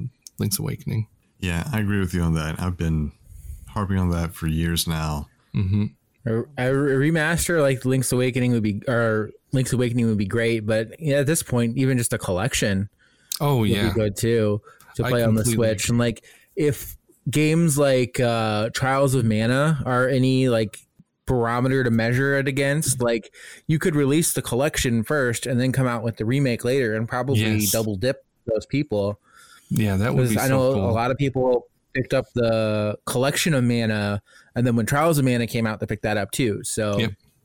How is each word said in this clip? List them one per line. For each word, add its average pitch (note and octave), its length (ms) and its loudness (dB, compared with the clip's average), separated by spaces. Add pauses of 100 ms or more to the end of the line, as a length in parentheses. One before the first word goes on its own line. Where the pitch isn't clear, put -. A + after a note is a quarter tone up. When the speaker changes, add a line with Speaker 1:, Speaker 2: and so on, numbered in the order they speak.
(380)
Speaker 1:
Link's G#2 200 -2
Awakening. A2 480 -6 (340)
Speaker 2:
Yeah, E2+ 320 -4
I G#2+ 80 -2
agree G2+ 200 0
with F2+ 140 -2
you F2+ 80 0
on E2 120 2
that. D#2+ 260 -4
I've F2 160 -4
been D#2 360 -2 (560)
harping G2 300 -4
on F2+ 120 2
that E2+ 240 -4
for E2 120 -6
years E2 400 -2
now. D#2 420 -4 (260)
Speaker 1:
Mm-hmm. G#2 320 0 (400)
Speaker 3:
A, A2+ 140 -2
a C3+ 320 -4
remaster D3+ 880 0
like C3+ 240 2
Link's C3 280 0
Awakening B2 400 0
would A2+ 100 2
be, G#2 260 -2
or A2+ 420 0 (220)
Link's C3 200 0
Awakening A#2+ 340 0
would G#2+ 120 2
be G#2 80 0
great, A#2 400 0
but A2+ 340 -2
yeah, C#3+ 180 0
at C#3 80 2
this E3 160 0
point, A#2+ 340 0
even C3 220 2
just A#2 140 -2
a A2+ 60 -2
collection G2 680 -2 (520)
Speaker 1:
Oh, C#3+ 180 2
Speaker 3:
would A2 100 2
Speaker 1:
yeah. G2+ 200 2
Speaker 3:
be G2 60 -2
good G#2+ 220 0
too, G#2+ 440 0 (360)
to A#2 80 -2
Speaker 1:
I B2 60 -2
Speaker 3:
play A#2+ 120 2
on A2+ 120 2
the A2 80 0
Speaker 1:
completely A#2 120 0 (140)
Speaker 3:
Switch. G#2 200 -2
And, A#2+ 100 2
like, A#2+ 260 -2 (320)
if - 400 -2 (340)
games D#3 480 2
like, C3 420 2
uh, A2+ 500 0
Trials C3+ 440 2
of B2+ 100 2
Mana B2 600 2
are B2+ 240 2
any, C3 400 4
like, A2+ 300 0 (480)
barometer B2 580 2
to A#2+ 60 2
measure B2 480 2
it C#3 100 -2
against, C#3 520 -2
like, A#2 320 -2 (360)
you D#3 100 2
could F3+ 160 0
release D3 380 2
the C3 100 -4
collection A#2+ 600 0
first B2 420 -2
and B2 140 0
then C3 120 0
come C3 140 0
out A#2+ 160 -2
with A2+ 140 -4
the A2 80 -4
remake B2 400 0
later A#2+ 320 0
and A2 120 -2
probably B2+ 320 0
Speaker 1:
Yes. G#2+ 300 0
Speaker 3:
double A2 260 -2
dip B2 280 -4 (220)
those A2 200 -2
people. G#2 540 -2 (500)
Speaker 1:
Yeah, G#2 260 2
that A#2+ 180 0
would C3 120 2
Speaker 3:
'Cause A#2 80 0
Speaker 1:
be - 40 2
Speaker 3:
I C3+ 100 2
Speaker 1:
so C3+ 60 2 (160)
Speaker 3:
know C3+ 40 2
Speaker 1:
cool. G2+ 160 0
Speaker 3:
a - 20 2
lot A#2 180 0
of C3 60 -2
people B2+ 500 0 (280)
picked C3 180 -4
up C3 220 0
the G#2+ 720 0
collection C#3 480 0
of B2 100 2
Mana, G#2+ 560 0 (340)
and B2 120 0
then A#2 100 2
when A2+ 80 2
Trials D3+ 340 2
of C3+ 60 2
Mana A#2+ 220 2
came A2+ 200 -2
out, G#2+ 140 -4
they G#2+ 60 -6
picked G#2+ 160 -6
that G#2+ 160 0
up G2 140 -4
too. A2+ 300 -2
So G2+ 360 -2
Speaker 1:
Yep, G#2+ 140 -2 (320)